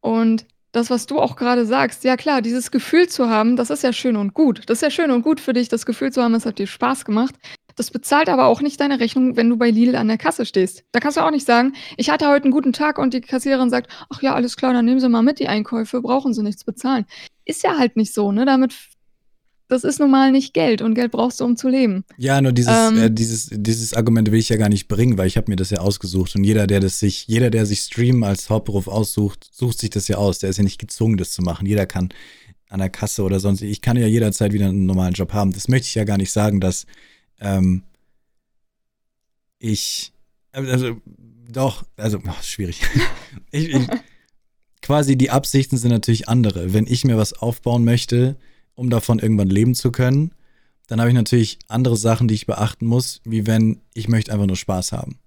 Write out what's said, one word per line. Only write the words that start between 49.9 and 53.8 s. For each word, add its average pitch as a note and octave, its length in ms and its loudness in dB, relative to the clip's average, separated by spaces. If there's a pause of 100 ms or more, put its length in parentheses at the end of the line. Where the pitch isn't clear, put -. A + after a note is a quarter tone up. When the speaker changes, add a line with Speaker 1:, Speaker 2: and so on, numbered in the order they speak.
Speaker 2:
können, C3+ 400 0 (560)
dann A2+ 120 -4
habe A#2 100 4
ich B2 60 4
natürlich A#2 520 2
andere A#2+ 300 0
Sachen, A2+ 320 2
die G#2+ 60 2
ich G#2 100 -6
beachten A2 400 -4
muss, A#2+ 400 -2
wie A2+ 220 -2
wenn A2 340 2 (120)